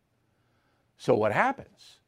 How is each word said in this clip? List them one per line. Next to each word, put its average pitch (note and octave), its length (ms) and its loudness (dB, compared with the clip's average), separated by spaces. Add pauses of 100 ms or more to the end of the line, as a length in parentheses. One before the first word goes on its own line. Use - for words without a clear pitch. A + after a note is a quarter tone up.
(960)
So B2+ 180 2
what G#2+ 160 0
happens? - 760 -6